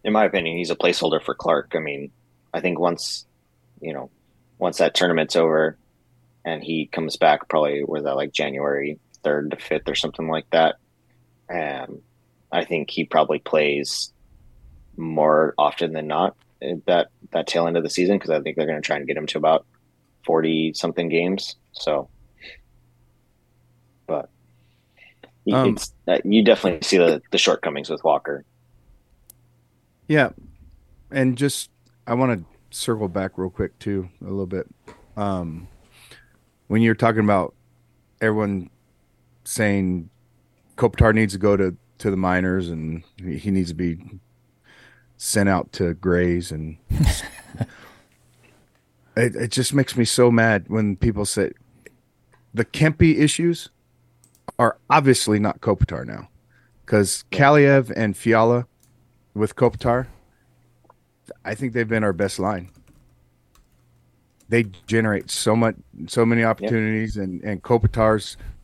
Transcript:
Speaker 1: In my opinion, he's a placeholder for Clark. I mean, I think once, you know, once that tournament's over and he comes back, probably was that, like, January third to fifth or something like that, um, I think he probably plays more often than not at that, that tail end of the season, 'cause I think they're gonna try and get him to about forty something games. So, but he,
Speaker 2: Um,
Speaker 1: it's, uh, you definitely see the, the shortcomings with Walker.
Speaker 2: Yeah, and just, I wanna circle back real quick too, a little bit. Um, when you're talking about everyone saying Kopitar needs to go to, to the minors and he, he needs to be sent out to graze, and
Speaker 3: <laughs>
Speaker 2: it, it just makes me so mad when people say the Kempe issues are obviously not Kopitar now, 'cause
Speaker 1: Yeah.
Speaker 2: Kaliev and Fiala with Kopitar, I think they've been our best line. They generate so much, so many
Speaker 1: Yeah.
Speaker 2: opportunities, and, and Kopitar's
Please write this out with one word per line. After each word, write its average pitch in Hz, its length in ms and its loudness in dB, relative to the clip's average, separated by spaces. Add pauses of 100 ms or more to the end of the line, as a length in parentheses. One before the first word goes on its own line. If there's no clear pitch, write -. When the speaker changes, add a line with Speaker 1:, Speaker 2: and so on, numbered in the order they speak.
Speaker 1:
In 107 100 0
my 107 120 4
opinion, 85 320 -2
he's 85 140 -4
a 82 40 -2
placeholder 85 460 0
for - 140 -6
Clark. - 400 -2
I 80 40 -2
mean, 71 320 -8 (420)
I - 60 -4
think 87 200 -2
once, - 460 -4 (540)
you 80 140 -10
know, 67 160 -12 (480)
once 90 220 -4
that 82 160 2
tournament's 82 400 0
over 78 420 2 (680)
and 82 200 -8
he 80 240 -6
comes 80 300 -8
back, 78 300 2
probably 73 360 0
was 73 200 -6
that, 69 120 -2
like, 71 160 -4
January 71 680 -4 (240)
third 73 280 -2
to 76 60 -8
fifth - 300 -6
or 73 80 -4
something 80 320 -6
like 80 220 -4
that, 80 260 2 (760)
um, 73 500 -8 (520)
I 85 140 -2
think 78 240 -4
he 82 160 -4
probably 78 340 0
plays 73 720 -2 (880)
more 78 600 2
often 78 360 0
than 78 140 -8
not 78 280 0 (260)
at 76 260 -8
that, 87 200 2 (240)
that 82 160 -4
tail 85 200 0
end 85 100 -2
of 82 60 0
the 85 60 -6
season, 90 300 0
'cause - 120 -8
I 76 100 0
think 71 160 -6
they're 78 100 -2
gonna 78 140 -4
try 76 160 -4
and 71 100 -10
get 73 100 -4
him 78 100 -8
to - 100 -8
about 78 280 2 (600)
forty 80 480 0
something 85 360 -4
games. 87 460 -2 (160)
So, - 380 -4 (2000)
but 78 220 -6 (1160)
he, 107 80 0
Speaker 2:
Um, 127 160 4
Speaker 1:
it's, - 240 -6 (140)
uh, 87 180 2
you 107 180 6
definitely 98 420 4
see 98 120 2
the, 82 240 4 (100)
the - 60 0
shortcomings 76 520 0
with 76 140 -6
Walker. 71 400 0 (1600)
Speaker 2:
Yeah, 151 240 2 (800)
and 131 280 0
just, 139 320 -2 (360)
I 123 80 -4
wanna 120 300 0 (260)
circle 107 380 -4
back 95 300 -6
real 92 120 -4
quick - 300 -6
too, 95 300 -6 (120)
a - 40 -16
little 98 200 -6
bit. 92 220 -8 (500)
Um, 92 500 -6 (1000)
when 107 140 2
you're 113 140 6
talking 113 280 2
about 101 300 2 (680)
everyone 104 480 -2 (760)
saying 95 640 0 (680)
Kopitar 113 380 4
needs 110 180 2
to 98 60 -8
go 101 180 4
to, 92 180 0 (240)
to 107 120 0
the 95 60 -2
minors 92 520 0
and 80 340 -8 (140)
he, 90 200 -10
he 98 140 -4
needs 92 180 0
to 85 60 -8
be 87 440 -6 (1000)
sent 101 320 0
out 90 240 0
to 85 220 -2
graze, 87 560 0
and 78 320 -10
Speaker 3:
<laughs> - 60 -20 (2250)
Speaker 2:
it, 120 200 0
it 117 160 -4
just 131 220 -2
makes 139 240 0
me 117 80 2
so 120 260 4
mad 113 360 4
when 104 280 0
people 104 300 0
say 98 260 -2 (1040)
the 110 120 0
Kempe 156 520 4
issues 165 520 0 (920)
are 117 180 4 (120)
obviously 135 500 4
not 101 220 -2
Kopitar 85 440 0
now, 53 240 -14 (560)
'cause 104 460 0
Speaker 1:
Yeah. - 80 -4
Speaker 2:
Kaliev 139 560 6
and 107 220 -2
Fiala 117 500 2 (640)
with 104 220 -2
Kopitar, 123 520 0 (1400)
I 104 100 -8
think 123 180 -6
they've 117 140 0
been 110 160 0
our 101 100 2
best 95 260 -2
line. 92 300 -4 (1800)
They 117 140 4 (220)
generate 110 460 0
so - 240 0
much, 113 200 2 (320)
so 117 180 2
many 117 160 2
Speaker 1:
Yeah. 113 80 2
Speaker 2:
opportunities, 110 680 -2
and, 95 280 -8
and 101 200 -6
Kopitar's 110 720 2 (280)